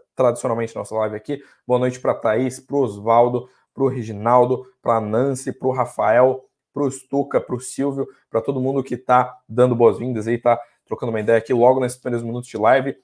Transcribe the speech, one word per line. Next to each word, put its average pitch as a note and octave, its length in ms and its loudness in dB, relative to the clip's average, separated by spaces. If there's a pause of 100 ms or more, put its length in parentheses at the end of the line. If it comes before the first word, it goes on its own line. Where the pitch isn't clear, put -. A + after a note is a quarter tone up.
(160)
tradicionalmente A#2 600 -2
nossa A2 220 -10
live G#2+ 180 -4
aqui. C#3 260 -10 (240)
Boa B2 140 0
noite B2+ 200 -2
pra B2+ 140 -2
Thaís, B2+ 460 -2
pro - 180 -6
Osvaldo, A#2 720 0 (240)
pro C3+ 140 0
Reginaldo, A#2+ 800 0 (160)
pra A2+ 180 2
Nancy, B2+ 500 -2
pro C3 200 -4
Rafael, B2+ 760 2 (260)
pro C#3 200 -2
Stuca, C#3 500 -2
pro B2 180 -8
Silvio, C3+ 480 -6 (220)
pra A2+ 100 -2
todo B2+ 220 -4
mundo C3+ 220 -2
que B2 120 -6
tá B2 440 0 (100)
dando B2 240 2
boas-vindas A2+ 540 2
aí, A#2 100 -2
tá A#2+ 240 0 (240)
trocando A2+ 260 -8
uma A2 80 -4
ideia A2+ 200 2
aqui B2+ 160 -2
logo B2+ 240 6
nesses B2 180 -4
primeiros A#2+ 260 -6
minutos A#2+ 240 -8
de - 80 -16
live. B2+ 480 2